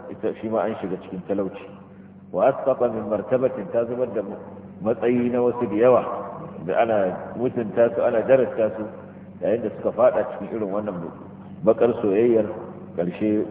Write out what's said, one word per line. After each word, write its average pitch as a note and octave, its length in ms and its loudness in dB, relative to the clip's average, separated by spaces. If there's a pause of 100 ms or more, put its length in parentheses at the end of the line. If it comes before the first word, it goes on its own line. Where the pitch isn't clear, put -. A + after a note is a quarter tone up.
ita - 280 -4
shi A2 140 -8
ma A2 140 0
an F#2+ 140 -2
shiga F#2 200 -6
cikin F#2+ 280 -10
talauci. G2 420 -4 (640)
"وأسقط B2+ 540 2
من A2 280 -2
مرتبة." B2 420 0 (160)
Ta A#2 160 0
zubar B2 240 -2
da G#2 140 -4 (560)
matsayi A#2+ 500 2
na B2 140 0
wasu B2 260 2
da G2+ 80 -2
yawa, A#2 260 8 (600)
da E2+ 180 -4
ana A2+ 160 4 (360)
mutunta A#2 600 2
su, - 80 -2
ana A#2 220 2
darasta A2+ 500 4
su, G#2+ 120 -8 (540)
yayin G2+ 240 2
da A2 80 -2
suka - 220 -4
faɗa G#2+ 380 4
cikin F#2+ 260 -8
irin G#2 160 -4
wannan G#2 220 -4 (640)
bakar A#2 360 4
soyayyar, A2 520 4 (440)
ƙarshe G#2 600 0